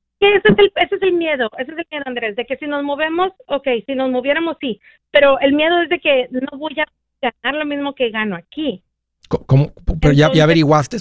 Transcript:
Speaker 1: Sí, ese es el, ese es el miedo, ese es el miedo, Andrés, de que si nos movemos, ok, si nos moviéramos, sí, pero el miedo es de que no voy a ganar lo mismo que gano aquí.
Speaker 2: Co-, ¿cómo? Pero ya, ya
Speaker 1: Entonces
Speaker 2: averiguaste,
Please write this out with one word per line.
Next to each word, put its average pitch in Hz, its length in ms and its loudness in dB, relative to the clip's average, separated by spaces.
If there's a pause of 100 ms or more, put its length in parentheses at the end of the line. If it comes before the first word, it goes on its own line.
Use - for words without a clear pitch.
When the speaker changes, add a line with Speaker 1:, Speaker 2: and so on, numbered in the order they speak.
(200)
Speaker 1:
Sí, 403 80 4
ese 403 260 4
es - 40 4
el, 403 180 6
ese 370 200 -2
es 392 60 -8
el 370 120 2
miedo, 302 440 -2
ese 262 140 -8
es 311 80 -12
el 339 120 -10
miedo, 294 140 -8
Andrés, 233 300 -6
de 240 100 -6
que 262 120 -6
si 302 100 -12
nos 285 160 -4
movemos, 320 480 -2 (160)
ok, 277 200 -6 (200)
si 269 80 -6
nos 262 140 -2
moviéramos, 285 520 -2
sí, 233 180 -6 (320)
pero 277 280 4
el 277 140 2
miedo 330 280 2
es 311 80 -4
de 349 100 -2
que 262 320 0
no 269 260 -8
voy 302 220 -10
a 302 60 -4 (560)
ganar 269 180 -4
lo 302 60 -4
mismo 285 300 -6
que 247 160 -2
gano 214 240 -4
aquí. 233 480 -8 (440)
Speaker 2:
Co-, - 180 -4
¿cómo? 139 260 2 (280)
Pero 151 140 4
ya, 143 40 4
ya 147 80 6
Speaker 1:
Entonces 156 180 4
Speaker 2:
averiguaste, 156 580 2